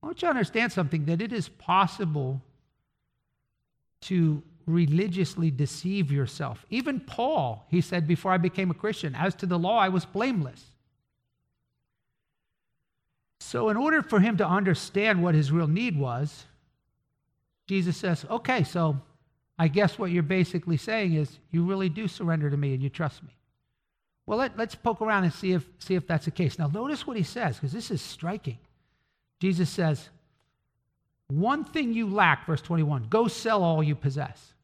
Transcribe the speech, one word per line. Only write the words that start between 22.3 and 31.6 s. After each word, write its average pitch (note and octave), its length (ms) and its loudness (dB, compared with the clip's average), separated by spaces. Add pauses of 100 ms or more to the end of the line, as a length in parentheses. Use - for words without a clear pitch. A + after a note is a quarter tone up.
to C#3+ 80 0
me C#3+ 160 0
and C3 80 -2
you C#3 80 -2
trust D3+ 320 -6
me. D#3 80 -20 (960)
Well, A3 140 -2
let, A#3+ 180 -2
let's A3+ 160 -4
poke - 260 -2
around G#3 260 2
and E3 60 4
see F#3 200 -2
if, F3+ 260 0
see - 160 -4
if F3+ 140 -2
that's D#3+ 180 0
the D#3 60 -2
case." D#3+ 260 0
Now, D#3 100 0
notice A#3 380 -4
what A#3+ 120 -6
he F#3+ 60 2
says, F3 360 -4
'cause C3+ 120 -4
this A3+ 200 -8
is F3 100 -2
striking. E3 560 -8 (840)
Jesus F3+ 300 2
says, D#3+ 400 -2 (1160)
"One A3 380 0